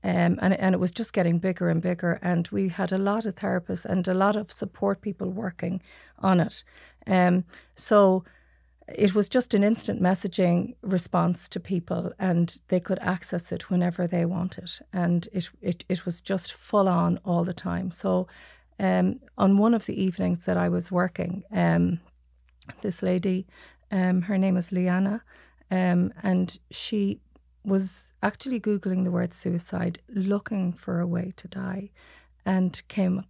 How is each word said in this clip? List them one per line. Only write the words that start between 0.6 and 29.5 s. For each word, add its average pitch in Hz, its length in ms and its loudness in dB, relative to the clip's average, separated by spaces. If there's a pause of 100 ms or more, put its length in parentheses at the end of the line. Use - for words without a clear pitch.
and 190 140 2
it 180 60 0
was 180 120 0
just - 220 -6
getting 170 240 2
bigger 175 320 0
and 165 120 2
bigger. 175 420 -2
And 175 240 0
we 196 220 -2
had 180 220 -4
a 190 60 0
lot 202 300 0
of 190 80 -6
therapists 185 500 -4
and 185 220 0
a 185 80 0
lot 196 200 4
of 208 160 -6
support 202 500 -4
people 190 280 -6
working 185 500 -6 (400)
on 190 200 6
it. - 240 -2 (440)
Um, 180 380 4 (300)
so 190 480 6 (680)
it 196 220 4
was 208 140 2
just - 240 2
an 202 100 6
instant 214 380 0
messaging 180 800 2
response 175 680 0
to - 100 -6
people, 175 600 -4
and 170 380 0 (100)
they 185 120 2
could 180 200 -4
access - 520 -4
it 170 180 -8
whenever 175 380 0
they 175 180 0
wanted. 175 460 -4 (200)
And 175 400 0
it, 175 180 -4 (120)
it, 190 260 -4
it - 180 -4
was 170 140 -4
just - 320 -4
full 196 380 0
on 175 340 2
all 170 220 0
the 170 80 -6
time. 180 380 -6
So, 185 360 -2 (520)
um, 185 400 2 (180)
on 196 220 4
one 220 140 4
of 220 120 0
the 208 180 -4
evenings 180 420 -2
that 180 120 0
I 175 100 2
was 175 240 -2
working, 180 520 -2 (100)
um, 175 460 2 (840)
this 202 200 -4
lady, 185 440 0 (460)
um, 185 320 2
her 190 140 0
name 190 200 2
is 180 140 -4
Liana, 185 520 0 (460)
um, 180 420 2 (120)
and 185 340 0 (140)
she 202 480 -2 (440)
was 190 480 -2 (120)
actually 247 360 -2
Googling 185 440 0
the 180 80 0
word 175 220 -2
suicide, 175 680 -4 (100)